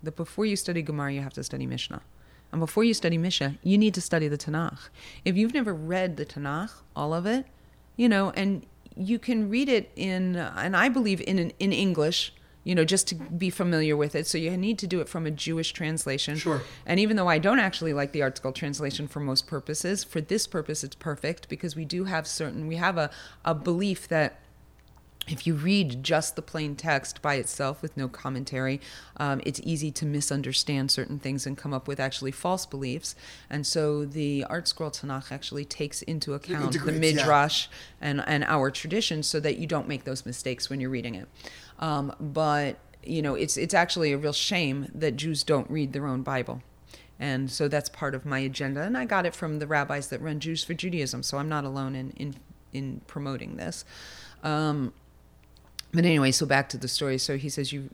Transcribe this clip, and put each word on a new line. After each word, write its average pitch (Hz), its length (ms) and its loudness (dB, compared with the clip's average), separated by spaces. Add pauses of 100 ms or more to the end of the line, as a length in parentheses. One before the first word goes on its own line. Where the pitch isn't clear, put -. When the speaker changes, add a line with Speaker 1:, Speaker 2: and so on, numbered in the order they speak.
Speaker 1:
that 156 120 -6
before 185 300 -2
you 208 100 2
study 175 260 0
Gemara, 147 300 -2
you 139 100 -2
have 135 120 -6
to 139 100 -6
study 135 220 -4
Mishnah. - 360 -6 (500)
And 165 100 -2
before 185 220 2
you 233 100 6
study 170 240 2
Mishnah, 160 460 0
you 190 140 6
need 214 180 8
to 180 60 0
study 156 260 2
the 147 100 0
Tanakh. 156 520 -4 (360)
If 180 100 4
you've 220 180 4
never 226 200 2
read 170 440 0
the 147 80 -4
Tanakh, 143 460 -4 (240)
all 147 180 -2
of 175 120 0
it, 247 200 2 (520)
you 240 100 6
know, 196 280 6
and 196 300 0 (300)
you 220 240 0
can 220 300 2
read 262 200 2
it 226 260 4
in, 185 420 0
and 165 400 0
I 214 100 6
believe 220 400 4
in, 185 320 2
in 196 140 4
English, 160 580 4 (320)
you 180 120 0
know, 165 100 8
just 190 220 4
to 175 80 -4
be 165 340 -2
familiar 160 460 2
with 147 180 2
it. 165 140 -2
So - 100 -2
you 165 200 0
need 202 220 0
to 196 80 -4
do 175 120 0
it - 80 -2
from 165 180 -4
a 151 60 0
Jewish 160 400 -2
translation. 147 640 -2
Speaker 2:
Sure. 147 260 0 (240)
Speaker 1:
And 180 140 4
even 214 160 6
though 180 140 4
I 160 100 6
don't 202 200 6
actually 175 340 0
like 143 180 0
the 151 80 0
ArtScroll 131 360 0
translation 143 520 -4
for 147 140 -8
most 135 260 0
purposes, 165 560 -4
for - 160 -4
this 190 280 0
purpose, 151 360 -4
it's 139 120 -10
perfect 151 520 -4
because 151 300 -6
we 160 80 -4
do 180 180 -2
have 165 240 -2
certain, 151 400 -4
we 160 80 -2
have 175 220 2
a, 147 120 2 (360)
a 165 100 2
belief 175 540 0
that 156 300 2 (880)
if - 160 -4
you 165 100 4
read 147 480 2
just 156 340 2
the 160 40 -4
plain 151 340 -6
text 143 460 -2
by 143 140 2
itself 135 460 -2
with - 160 -8
no 135 100 -2
commentary, 131 720 -4 (380)
um, 139 280 0
it's - 180 -2
easy 156 280 -2
to - 140 -4
misunderstand 139 840 0
certain 139 300 0
things 135 260 -4
and 139 120 -4
come 143 160 -4
up 131 120 -4
with 143 140 -4
actually 135 320 -2
false 180 340 -2
beliefs. 135 480 -4 (360)
And 147 180 -2
so 147 380 2
the 143 440 0
ArtScroll 165 520 -4
Tanakh 135 320 -6
actually 143 320 -6
takes - 380 -4
into 151 300 -2
account 151 380 -2
the 151 80 2
Speaker 2:
Integrates, 160 240 2
yeah. 156 200 6
Speaker 1:
Midrash 147 440 6 (320)
and, 143 260 0
and 147 200 2
our 139 260 4
tradition 160 500 0
so 147 200 0
that 151 160 2
you 165 100 -4
don't 147 200 -2
make 135 180 -4
those 135 200 -6
mistakes 123 440 -6
when 139 100 -2
you're 131 100 -2
reading 117 260 -4
it. 92 120 -10 (520)
Um, 147 420 0
but, 147 560 2 (260)
you 160 180 -2
know, 139 140 0
it's, 143 220 0
it's 170 160 0
actually 170 400 4
a 139 40 0
real 147 160 0
shame 143 640 0
that 151 220 0
Jews 151 260 -2
don't 143 260 2
read 147 220 0
their 139 160 -4
own 131 160 -2
Bible. 127 400 -4 (560)
And 135 320 -2
so 147 160 2
that's 143 220 0
part 135 260 -4
of 131 100 -8
my 135 140 0
agenda. 135 420 -2
And 220 160 0
I 254 60 -2
got 196 220 2
it 165 100 -2
from 156 240 -2
the 147 80 -4
rabbis 143 400 0
that 123 140 -6
run 151 180 -4
Jews 160 240 -4
for 170 100 -4
Judaism. 151 480 -2
So - 160 -4
I'm 147 120 -2
not 151 160 0
alone 135 300 -4
in, 131 160 -6
in, 139 240 -8 (360)
in 135 360 -6
promoting 143 500 -6
this. - 260 -6 (580)
Um, 151 520 0 (1000)
but 170 120 6
anyway, 143 260 6
so 147 140 2
back 135 240 4
to 127 80 -8
the 127 120 -6
story. 135 280 0
So 139 200 -2
he 139 100 -4
says, 135 240 -4
"You, 135 220 -8